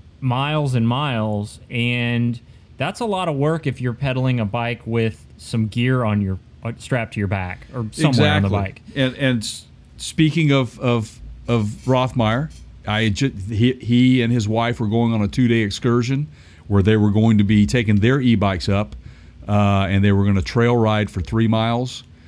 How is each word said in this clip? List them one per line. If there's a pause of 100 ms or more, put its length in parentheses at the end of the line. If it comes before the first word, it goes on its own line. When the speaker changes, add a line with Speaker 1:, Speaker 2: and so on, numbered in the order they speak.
(220)
Speaker 1:
miles
and
miles, (100)
and (380)
that's
a
lot
of
work
if
you're
pedaling
a
bike
with (120)
some
gear
on
your, (240)
uh,
strapped
to
your
back
or
somewhere
on
the
Speaker 2:
Exactly.
Speaker 1:
bike. (140)
Speaker 2:
And,
and
s-, (320)
speaking
of,
of, (280)
of (200)
Rothmeyer, (360)
I
ju-, (160)
he,
he
and
his
wife
were
going
on
a
two-day
excursion (400)
where
they
were
going
to
be
taking
their
e-bikes
up, (520)
uh,
and
they
were
gonna
trail
ride
for
three
miles. (240)